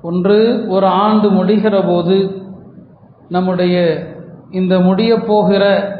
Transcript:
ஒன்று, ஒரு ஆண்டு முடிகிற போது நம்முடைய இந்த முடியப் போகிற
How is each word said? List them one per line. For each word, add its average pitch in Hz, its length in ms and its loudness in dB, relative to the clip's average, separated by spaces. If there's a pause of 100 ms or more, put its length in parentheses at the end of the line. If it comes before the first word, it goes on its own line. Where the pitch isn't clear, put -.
ஒன்று, 202 640 0
ஒரு 190 180 0
ஆண்டு 208 440 2
முடிகிற 196 560 2
போது 175 440 0 (960)
நம்முடைய 180 760 -2 (440)
இந்த 185 300 0
முடியப் 202 460 2
போகிற 196 720 2